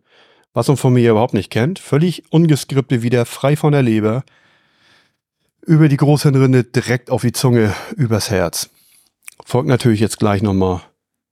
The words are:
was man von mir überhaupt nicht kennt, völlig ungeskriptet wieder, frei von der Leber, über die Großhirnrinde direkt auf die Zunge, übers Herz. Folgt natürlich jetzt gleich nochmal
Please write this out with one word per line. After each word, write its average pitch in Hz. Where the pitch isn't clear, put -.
was 120
man 139
von 127
mir 120
überhaupt 110
nicht 101
kennt, 135
völlig -
ungeskriptet 139
wieder, 120
frei 143
von 147
der 143
Leber, 110
über 156
die 139
Großhirnrinde 135
direkt -
auf 127
die 120
Zunge, 117
übers 110
Herz. 90
Folgt 127
natürlich 117
jetzt 110
gleich 101
nochmal 95